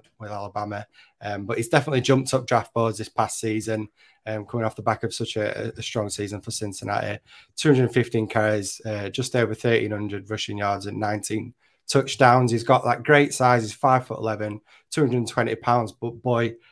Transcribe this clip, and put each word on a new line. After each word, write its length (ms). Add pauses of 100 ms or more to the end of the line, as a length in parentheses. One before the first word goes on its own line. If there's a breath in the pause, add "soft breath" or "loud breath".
(180)
with 140
Alabama. 560 (340 soft breath)
Um, 240
but 120
he's 100
definitely 340
jumped 320
up 140
draft 260
boards 240
this 120
past 320
season, 480 (360 soft breath)
um, 200
coming 200
off 120
the 40
back 220
of 100
such 220
a, 420
a 40
strong 280
season 300
for 120
Cincinnati. 680 (380 soft breath)
Two 160
hundred 180
fifteen 360
carries, 580
uh, 240
just 260
over 180
thirteen 380
hundred 380
rushing 280
yards 280
and 140
nineteen 540 (340)
touchdowns. 640
He's 120
got 220
that 180
great 300
size. 300
He's 100
five-foot-eleven, 880 (300 soft breath)
two 100
hundred 260
twenty 280
pounds, 360
but 300
boy, 320 (180 soft breath)